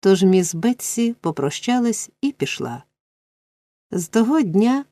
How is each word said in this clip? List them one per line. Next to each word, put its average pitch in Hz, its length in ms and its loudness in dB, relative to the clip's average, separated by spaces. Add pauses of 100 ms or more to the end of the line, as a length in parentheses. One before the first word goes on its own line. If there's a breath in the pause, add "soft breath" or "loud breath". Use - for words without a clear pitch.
тож 190 220 4
міс 185 320 4
Бетсі 233 640 -2
попрощалась 226 880 -2 (100)
і 277 120 -2
пішла. 123 500 -8 (1080)
З 175 180 -6
того 254 340 2
дня 233 500 2